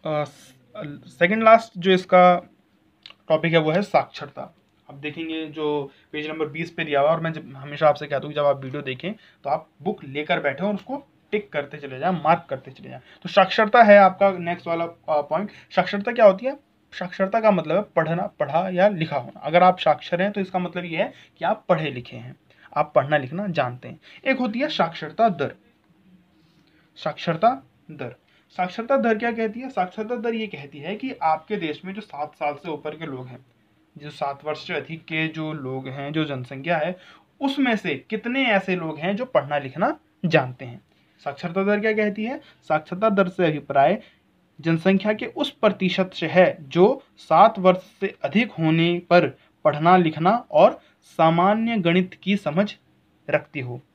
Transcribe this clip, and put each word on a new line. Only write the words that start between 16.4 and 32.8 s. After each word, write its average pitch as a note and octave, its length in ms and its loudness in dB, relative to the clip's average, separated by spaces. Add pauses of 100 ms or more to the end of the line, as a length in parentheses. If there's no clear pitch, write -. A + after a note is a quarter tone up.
है? C#4 120 -6 (340)
साक्षरता F#3+ 480 -4
का A3 100 6
मतलब D#3+ 260 0
है G#3 60 0
पढ़ना, E3+ 400 -2
पढ़ा D#3 460 -4
या F#3 200 2
लिखा D#3+ 280 -2
होना। C3 240 -8
अगर D#3+ 220 2
आप F3+ 160 4
साक्षर E3+ 440 0
हैं G3+ 100 -2
तो G3+ 80 -6
इसका F#3 180 -4
मतलब F3 260 -6
ये E3 120 -8
है G#3+ 160 -2 (260)
कि E3 60 -6
आप G3+ 240 -2
पढ़े D#3 220 2
लिखे B2 260 -14
हैं, B2 200 -16 (400)
आप D3+ 180 -2
पढ़ना D3 220 2
लिखना D3 300 -4
जानते B2+ 420 -6
हैं। B2+ 120 -18 (260)
एक C4 120 0
होती A#3 200 -4
है C#4+ 100 -2
साक्षरता E3 600 -2
दर। C#3+ 240 -4 (1400)
साक्षरता F3+ 680 -2 (280)
दर, C3+ 240 -12 (360)
साक्षरता A3+ 460 -4
दर A3 220 0
क्या A#3 140 -4
कहती A3+ 280 -6
है? C4 80 -12
साक्षरता G#3+ 480 -6
दर A3+ 180 -4
ये A3 120 -4
कहती D3 320 -16
है E3+ 180 -8
कि B3+ 160 -10 (100)
आपके D#3+ 340 -2
देश D#3 280 -6
में F#3+ 100 -10
जो G#3 60 -12
सात D3+ 340 -12
साल D3 200 -4
से E3 160 -12
ऊपर D3+ 200 -8